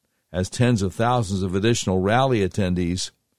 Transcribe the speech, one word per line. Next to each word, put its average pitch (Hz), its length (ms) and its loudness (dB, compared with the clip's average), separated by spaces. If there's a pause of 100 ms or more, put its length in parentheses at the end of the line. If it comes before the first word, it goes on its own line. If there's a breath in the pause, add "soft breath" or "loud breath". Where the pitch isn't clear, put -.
(300)
as 92 200 -4
tens 120 320 2
of 95 120 -2
thousands 113 480 0
of 92 120 -2
additional 101 460 0
rally 113 460 2
attendees 90 640 -2 (280)